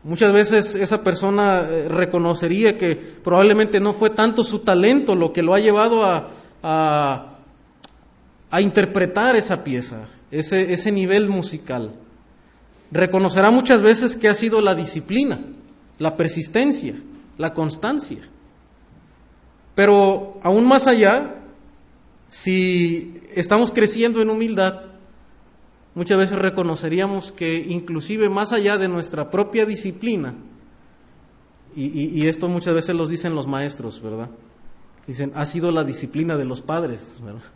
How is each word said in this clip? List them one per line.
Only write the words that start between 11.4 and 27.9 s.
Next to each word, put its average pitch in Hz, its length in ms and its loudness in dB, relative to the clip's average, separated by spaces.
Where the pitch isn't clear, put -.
Reconocerá 185 580 4
muchas 247 320 6
veces 226 320 4
que 214 140 0
ha 202 60 4
sido 220 260 0
la 196 140 4
disciplina, 185 680 -4
la 156 180 -4
persistencia, 170 760 -2
la 156 160 -4
constancia. 165 680 -6
Pero 196 680 4
aún 208 240 4
más 269 200 6
allá, 240 480 4
si 180 920 -2
estamos 208 380 2
creciendo 226 500 0
en 220 80 0
humildad, 214 560 -2
muchas 175 240 0
veces 190 200 0
reconoceríamos 185 920 -4
que 165 380 -6
inclusive 175 600 -4